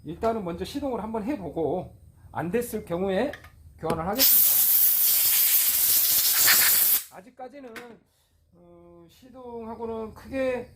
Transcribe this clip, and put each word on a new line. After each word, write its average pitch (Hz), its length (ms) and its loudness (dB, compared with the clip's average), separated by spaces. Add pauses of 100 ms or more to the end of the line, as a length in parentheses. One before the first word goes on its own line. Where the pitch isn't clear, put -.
일단은 214 400 -2
먼저 175 200 -4
시동을 262 380 -4
한번 220 220 -2
해보고 170 720 -2 (340)
안 160 220 -4
됐을 233 320 -2
경우에 190 480 0 (460)
교환을 160 280 -2
하겠습니다. 233 420 4 (2750)
아직까지는, 254 580 -18 (800)
어, 170 540 -20
시동하고는 226 1040 -10
크게 254 600 -4